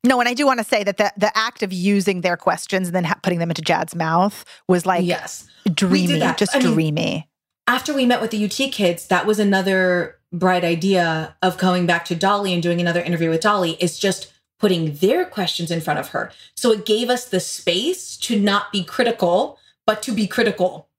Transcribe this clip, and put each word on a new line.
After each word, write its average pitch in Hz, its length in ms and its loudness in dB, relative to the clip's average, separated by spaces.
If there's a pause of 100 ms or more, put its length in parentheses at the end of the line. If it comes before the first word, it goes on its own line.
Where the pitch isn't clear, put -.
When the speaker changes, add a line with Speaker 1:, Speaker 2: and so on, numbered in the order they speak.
Speaker 1:
No, 247 160 4
and 240 80 2
I 247 60 0
do 277 140 2
wanna 240 160 2
say 208 200 2
that 196 140 -2
the, 202 200 2
the 208 200 2
act 226 240 -2
of 190 100 -4
using 190 500 2
their 175 140 2
questions 185 520 -2
and 170 80 -4
then 180 80 0
ha-, 165 180 -2
putting 180 160 0
them 170 140 -2
into 156 100 -4
Jad's 170 320 0
mouth 170 500 0 (240)
was, 180 200 2
like, 180 180 2
Speaker 2:
Yes. - 400 -6 (200)
We 208 40 2
did 156 60 0
Speaker 1:
dreamy, 180 440 2
Speaker 2:
that. - 200 0
Speaker 1:
just 208 160 0
Speaker 2:
I 269 40 4
mean, 240 140 4
Speaker 1:
dreamy. 160 540 -2 (400)
Speaker 2:
after 254 280 -2
we 262 100 2
met 240 160 2
with 226 80 -4
the 220 80 -4
U 208 100 -2
T 269 220 -4
kids, 180 380 -2
that 180 180 0
was 214 140 2
another 190 800 0 (120)
bright 180 320 2
idea 170 760 0
of 180 160 0
coming 180 300 2
back 175 180 0
to 175 100 -4
Dolly 196 380 0
and 175 80 0
doing 175 180 0
another 170 220 0
interview 165 300 0
with 160 100 0
Dolly, 190 380 2
is - 180 -2
just - 340 -2 (280)
putting 165 380 0
their 262 280 2
questions - 460 -6
in 165 100 -2
front 151 180 -4
of - 100 -10
her. - 220 -8 (240)
So 240 160 2
it 214 140 0
gave 226 240 0
us 247 160 -2
the 185 140 -2
space - 800 -4
to 208 220 -2
not 202 320 0
be 196 120 -4
critical, 226 760 0 (300)
but 214 160 0
to 254 80 -6
be 208 160 0
critical. 185 720 -2